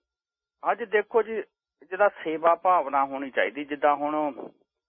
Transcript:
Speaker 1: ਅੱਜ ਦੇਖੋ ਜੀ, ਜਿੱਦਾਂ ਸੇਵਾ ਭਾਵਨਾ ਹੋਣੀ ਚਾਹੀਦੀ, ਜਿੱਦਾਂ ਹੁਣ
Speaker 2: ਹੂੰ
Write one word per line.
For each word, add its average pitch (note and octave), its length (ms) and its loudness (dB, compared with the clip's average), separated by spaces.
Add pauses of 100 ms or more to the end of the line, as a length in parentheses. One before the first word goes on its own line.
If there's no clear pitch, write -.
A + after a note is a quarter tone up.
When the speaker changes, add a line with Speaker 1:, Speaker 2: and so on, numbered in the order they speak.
(720)
Speaker 1:
ਅੱਜ G#3 120 -6
ਦੇਖੋ G#3 380 0
ਜੀ, G#3+ 200 -6 (480)
ਜਿੱਦਾਂ G3 180 2 (160)
ਸੇਵਾ D#3+ 300 2
ਭਾਵਨਾ C#3+ 500 2
ਹੋਣੀ C3+ 260 -6
ਚਾਹੀਦੀ, A#2 340 -2
ਜਿੱਦਾਂ D3 300 2
ਹੁਣ D3 200 -4
Speaker 2:
ਹੂੰ D3+ 180 0 (560)